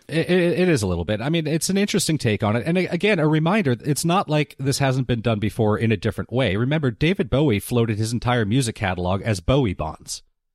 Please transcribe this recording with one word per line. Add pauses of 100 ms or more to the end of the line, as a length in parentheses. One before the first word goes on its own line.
It,
it,
it
is
a
little
bit.
I
mean,
it's
an
interesting
take
on
it.
And
a-,
again,
a
reminder, (100)
it's
not
like
this
hasn't
been
done
before
in
a
different
way.
Remember,
David
Bowie
floated
his
entire
music
catalog
as
Bowie
bonds. (320)